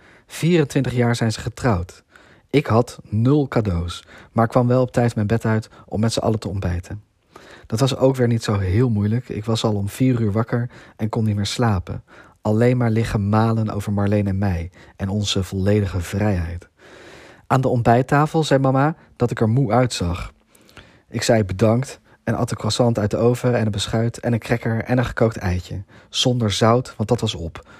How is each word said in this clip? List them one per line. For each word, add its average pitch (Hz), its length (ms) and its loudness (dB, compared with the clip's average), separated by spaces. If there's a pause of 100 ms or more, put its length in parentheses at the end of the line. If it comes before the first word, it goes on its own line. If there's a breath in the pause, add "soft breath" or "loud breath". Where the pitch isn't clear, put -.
(260 soft breath)
Vierentwintig 151 640 0
jaar 120 240 2
zijn 113 160 0
ze - 80 -6
getrouwd. 104 640 -4 (480 soft breath)
Ik 147 160 2
had 113 320 2 (100)
nul 131 400 2
cadeaus, 87 560 -2 (280 loud breath)
maar 117 160 2
kwam 123 180 2
wel 127 160 4
op 123 100 -4
tijd 117 220 2
mijn 104 120 -2
bed 113 180 0
uit 110 240 -2 (180 loud breath)
om - 140 -4
met 113 120 0
z'n - 80 -4
allen 110 180 0
te - 100 -8
ontbijten. 92 540 -6 (640 loud breath)
Dat 110 140 -4
was 131 160 0
ook 135 200 2
weer 123 120 2
niet 117 140 0
zo 104 160 0
heel 98 320 2
moeilijk. 107 380 0
Ik 107 160 -8
was 113 200 -2
al 110 100 0
om 101 140 -4
vier 127 320 0
uur 107 120 0
wakker 120 380 -2 (260 loud breath)
en 113 120 -4
kon 110 160 -2
niet 107 120 0
meer 101 100 -2
slapen. 101 580 -2 (360 loud breath)
Alleen 208 360 2
maar 120 140 2
liggen 110 380 0
malen 110 420 2
over 104 220 -4
Marleen 101 340 0
en 95 120 -2
mij 87 320 -2 (260 loud breath)
en 98 120 -4
onze 101 360 -2
volledige 98 560 0
vrijheid. 90 680 -2 (800 loud breath)
Aan 131 140 0
de 127 80 0
ontbijttafel 131 760 2
zei 139 160 2
mama 135 360 2 (200 soft breath)
dat 120 140 0
ik 127 100 -2
er 113 80 2
moe 113 240 2
uitzag. 110 600 0 (760 loud breath)
Ik 117 140 -6
zei 110 220 4
bedankt 107 560 0 (240 soft breath)
en 117 100 -2
at 117 160 -4
een - 60 -6
croissant 117 420 0
uit 104 120 0
de 110 60 -4
oven 120 380 2
en 113 120 0
een 104 60 -2
beschuit 113 460 -4
en 117 140 -2
een 117 60 0
cracker 113 460 -4
en 123 140 0
een 120 60 2
gekookt 117 320 0
eitje. 95 460 -6 (260 loud breath)
Zonder 123 420 0
zout, 117 460 2
want 107 120 -4
dat 123 120 2
was 110 140 -2
op. 82 340 -12 (120)